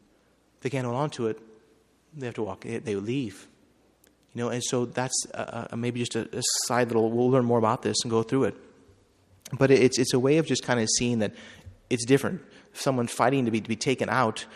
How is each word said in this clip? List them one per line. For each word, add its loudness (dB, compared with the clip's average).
They -6
can't -2
hold -2
on -2
to -4
it. -4
They -8
have -8
to -6
walk. -8
They, -6
they -4
leave. -6
You -6
know, -2
and -4
so 0
that's, -4
uh, -8
uh, -8
maybe -4
just -4
a, 0
a -4
side 2
little. 2
We'll 2
learn 4
more 4
about 2
this 0
and -6
go 2
through 0
it. -2
But 6
it, 8
it's, 4
it's 0
a 2
way 4
of 0
just 0
kind 0
of 0
seeing 0
that -2
it's 0
different. 2
Someone 0
fighting 2
to 0
be, 0
to -8
be -2
taken -2
out 0